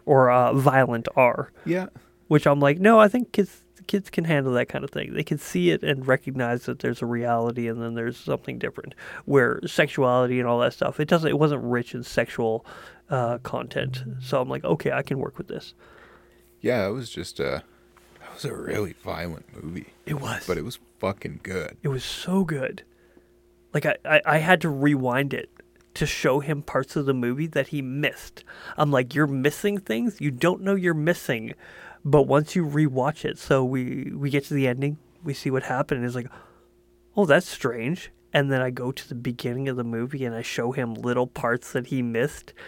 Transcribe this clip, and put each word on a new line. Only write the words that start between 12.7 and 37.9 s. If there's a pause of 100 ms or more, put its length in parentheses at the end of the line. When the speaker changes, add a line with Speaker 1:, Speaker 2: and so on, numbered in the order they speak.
Speaker 1:
uh,
content. (160)
So
I'm
like,
"Okay,
I
can
work
with
this." (840)
Speaker 2:
Yeah,
it
was
just
a, (560)
that
was
a
really (100)
violent (160)
movie. (180)
Speaker 1:
It
was.
Speaker 2:
But
it
was (220)
fucking
good.
Speaker 1:
It
was
so
good. (880)
Like,
I,
I,
I
had
to
rewind
it (440)
to
show
him
parts
of
the
movie
that
he
missed. (340)
I'm
like,
"You're
missing
things.
You
don't
know
you're
missing." (520)
But
once
you
rewatch
it,
so
we,
we
get
to
the
ending, (240)
we
see
what
happened,
and
it's
like, (880)
"Oh,
that's
strange." (220)